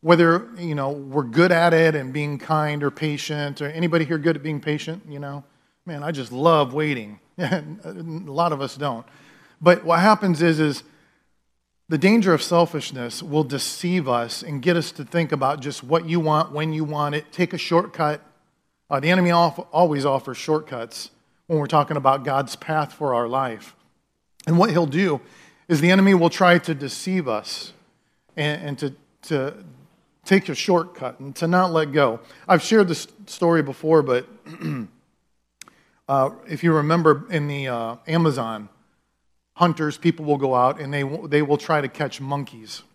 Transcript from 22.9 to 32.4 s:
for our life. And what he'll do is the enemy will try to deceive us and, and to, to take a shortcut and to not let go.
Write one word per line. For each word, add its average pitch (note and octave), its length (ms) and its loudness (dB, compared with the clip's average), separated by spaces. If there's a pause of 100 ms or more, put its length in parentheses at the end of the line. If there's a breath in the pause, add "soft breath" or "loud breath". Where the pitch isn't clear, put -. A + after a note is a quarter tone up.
for C#3+ 200 -2
our A#2 140 0
life. B2 480 -6 (720)
And E3 100 4
what G#3 120 6
he'll E3+ 160 2
do D3+ 340 0 (480 soft breath)
is D#3 140 2
the E3+ 100 6
enemy G3 220 6
will E3+ 160 6
try F3 300 6
to E3 140 -6
deceive D3 540 -6
us - 460 -8 (640)
and, D3+ 240 -4
and C#3+ 180 -10
to, C3+ 160 -6 (280)
to C#3 300 -4 (680)
take - 240 2
a D3 80 -6
shortcut D3+ 640 -2
and C#3 160 -14
to E3+ 120 -4
not F3+ 260 2
let D#3 180 0
go. C3+ 300 2 (260 loud breath)